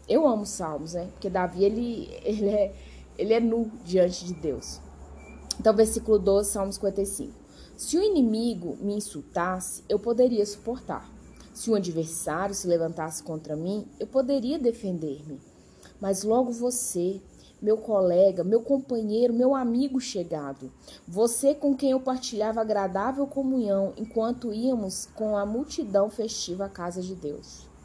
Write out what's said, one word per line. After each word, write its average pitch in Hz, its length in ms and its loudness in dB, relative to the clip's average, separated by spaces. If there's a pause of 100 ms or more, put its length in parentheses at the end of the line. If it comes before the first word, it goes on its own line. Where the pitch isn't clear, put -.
eu 294 180 6
amo 214 180 0
Salmos, 160 480 -6
né? 175 200 -6
Porque - 160 -8
Davi, 180 340 0
ele, 226 460 0 (160)
ele 208 240 0
é, 202 260 0 (420)
ele 208 160 2
é 233 60 4
nu 226 320 2 (140)
diante 180 400 2
de 180 80 -6
Deus. 139 480 -8 (760)
Então, 220 160 4
versículo 220 460 4
doze, 196 320 4
Salmo 196 220 -2
cinquenta 196 280 -2
e 202 40 -2
cinco. - 280 -8 (440)
"Se - 200 -2
o 381 60 2
inimigo 226 800 2
me 202 140 -2
insultasse, 185 920 -6
eu 208 100 2
poderia 233 480 2
suportar. 208 640 -8 (440)
Se - 180 -4
um 214 40 4
adversário 170 800 -2
se 190 140 -6
levantasse 165 560 0
contra 156 320 -8
mim, 185 320 -4 (100)
eu 214 100 -6
poderia 262 520 0
defender-me. 160 800 -4 (640)
Mas 196 220 -2
logo 240 280 4
você, 226 680 -2 (400)
meu 214 160 4
colega, 185 640 6
meu 220 180 6
companheiro, 240 720 2
meu 254 220 4
amigo 262 460 0
chegado, 147 680 -6 (380)
você 240 480 2
com 285 180 2
quem 269 180 2
eu 262 100 2
partilhava 233 580 -2
agradável 214 640 0
comunhão 247 720 0
enquanto 226 580 -2
íamos 220 640 -2
com 214 220 -2
a 202 80 0
multidão 214 640 0
festiva 196 560 -6
à 196 40 -8
casa 180 320 -8
de 185 140 -8
Deus", - 500 -12 (200)